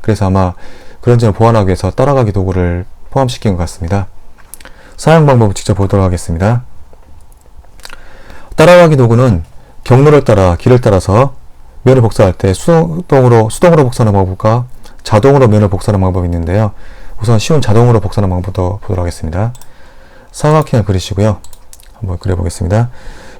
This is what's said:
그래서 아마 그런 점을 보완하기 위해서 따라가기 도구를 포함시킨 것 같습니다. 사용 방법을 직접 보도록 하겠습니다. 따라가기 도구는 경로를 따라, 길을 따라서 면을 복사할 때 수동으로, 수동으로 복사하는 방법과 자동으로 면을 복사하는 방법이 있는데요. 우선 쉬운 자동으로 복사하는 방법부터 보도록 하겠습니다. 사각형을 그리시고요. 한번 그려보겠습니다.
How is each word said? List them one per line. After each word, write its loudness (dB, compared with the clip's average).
그래서 -2
아마 0
그런 2
점을 2
보완하기 2
위해서 -2
따라가기 0
도구를 -2
포함시킨 -2
것 -4
같습니다. -6
사용 4
방법을 2
직접 -4
보도록 0
하겠습니다. -2
따라가기 6
도구는 2
경로를 4
따라, 2
길을 2
따라서 2
면을 4
복사할 2
때 -2
수동으로, 2
수동으로 2
복사하는 0
방법과 0
자동으로 4
면을 4
복사하는 -2
방법이 -2
있는데요. -2
우선 2
쉬운 0
자동으로 4
복사하는 -2
방법부터 -4
보도록 -6
하겠습니다. -6
사각형을 0
그리시고요. -2
한번 -8
그려보겠습니다. -2